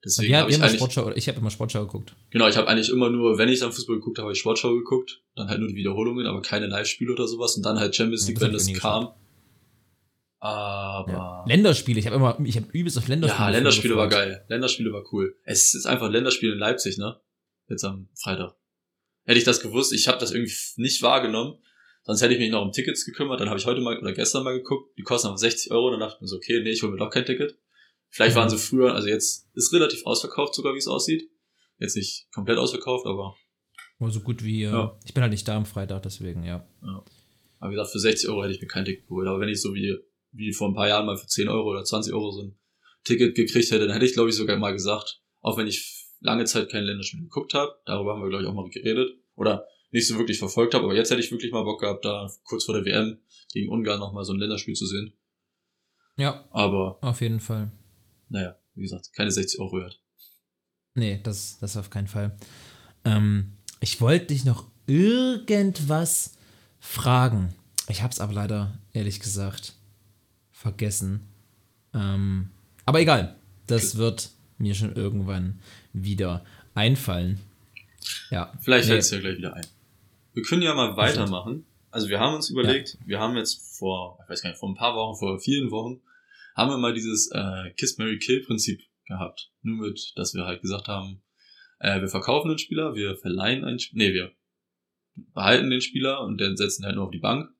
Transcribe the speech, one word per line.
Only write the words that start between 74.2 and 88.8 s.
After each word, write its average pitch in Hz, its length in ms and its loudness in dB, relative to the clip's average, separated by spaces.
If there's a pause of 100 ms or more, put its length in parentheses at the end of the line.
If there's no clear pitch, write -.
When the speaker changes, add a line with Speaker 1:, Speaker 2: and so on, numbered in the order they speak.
Speaker 2:
mir 101 180 0
schon 104 200 -2
irgendwann 98 640 -2 (320)
wieder 95 540 -2 (280)
einfallen. 101 640 2 (920)
Ja. 87 300 -6
Speaker 1:
Vielleicht 123 240 4
Speaker 2:
Nee. 110 80 6
Speaker 1:
fällt's 110 180 4
ja 98 80 -2
gleich 92 180 -4
wieder 87 160 -8
ein. 85 120 -10 (680)
Wir - 100 -4
können 175 180 2
ja 160 120 2
mal 120 200 2
Speaker 2:
Bestimmt. 107 240 4
Speaker 1:
weitermachen. 101 480 -4 (260)
Also 110 180 -4
wir 101 100 0
haben 143 160 2
uns - 140 -4
Speaker 2:
Ja. - 40 -8
Speaker 1:
überlegt, 127 520 0
wir 98 140 -4
haben 117 160 -2
jetzt - 420 -6
vor, 92 460 -6
ich - 60 -20
weiß 90 120 -8
gar 90 80 -6
nicht, 85 100 -14
vor 98 100 -6
ein 95 60 -4
paar 117 200 -2
Wochen, 110 240 -4
vor 95 200 -4
vielen 131 320 -2
Wochen, 117 300 -8 (540)
haben 123 160 2
wir 135 60 -2
mal 120 160 0
dieses, 110 380 -2
äh, 92 460 -6
Kiss, - 200 -4
Marry, 110 220 -2
Kill 131 220 0
Prinzip 110 400 -4 (260)